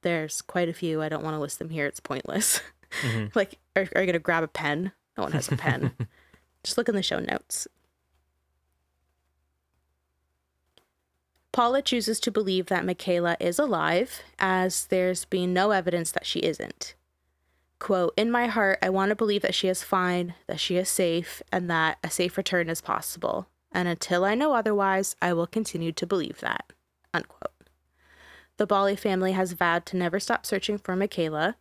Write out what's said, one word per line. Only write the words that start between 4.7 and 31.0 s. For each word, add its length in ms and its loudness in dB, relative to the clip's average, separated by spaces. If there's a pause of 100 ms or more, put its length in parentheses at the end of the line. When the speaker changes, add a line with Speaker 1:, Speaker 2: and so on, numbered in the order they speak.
Speaker 1:
No 60 -4
one 120 -2
has 180 0
a 40 2
pen. 360 0 (360)
Speaker 2:
<laughs> 360 -20
Speaker 1:
Just 120 -4
look 140 2
in 60 2
the 80 0
show 160 -2
notes. 480 -4 (3750)
Paula 300 4
chooses 400 0
to 100 0
believe 360 2
that 180 2
Michaela 540 2
is 200 2
alive, 640 2 (160)
as 480 2
there's 400 0
been 280 0
no 180 4
evidence 400 0
that 140 -4
she 140 -4
isn't. 560 -4 (840)
Quote, 380 0
"In 140 2
my 160 2
heart, 340 2
I 80 2
want 200 2
to 60 2
believe 260 0
that 140 0
she 120 0
is 160 0
fine, 520 0 (120)
that 120 -4
she 180 0
is 120 0
safe, 520 -2 (100)
and 180 -2
that 340 2
a 60 -6
safe 280 -2
return 320 0
is 120 -4
possible. 680 -4 (240)
And 160 0
until 380 0
I 100 2
know 180 2
otherwise, 680 2
I 120 2
will 140 0
continue 460 -4
to 140 -4
believe 340 -2
that." 300 -4 (420)
Unquote. 380 -6 (1080)
The 100 0
Bali 280 2
family 360 0
has 220 0
vowed 340 2
to 100 -4
never 220 0
stop 260 -2
searching 320 -2
for 180 -6
Michaela. 640 -2